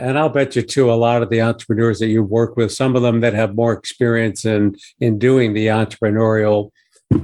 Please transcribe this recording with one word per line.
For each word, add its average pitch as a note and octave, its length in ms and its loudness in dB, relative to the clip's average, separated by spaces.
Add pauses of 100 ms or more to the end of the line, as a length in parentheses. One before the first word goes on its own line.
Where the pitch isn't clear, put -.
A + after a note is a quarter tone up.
and C3+ 100 0
I'll D#3 120 0
bet C#3 260 -2
you A#2+ 60 0
too, B2 280 0
a A#2 40 2
lot A#2 280 2
of G2+ 60 -4
the A2+ 140 0
entrepreneurs A2+ 560 -2
that A2+ 100 -2
you've G#2+ 220 0
worked A#2 260 0
with, A#2 160 0
some C3 240 -2
of B2 60 2
them A#2 180 2
that A2+ 140 0
have G#2+ 200 -2
more A#2 180 0
experience A2+ 760 -2
in, G#2 300 0 (220)
in A2+ 200 0
doing B2 340 2
the G#2+ 140 -2
entrepreneurial G#2+ 1040 0 (540)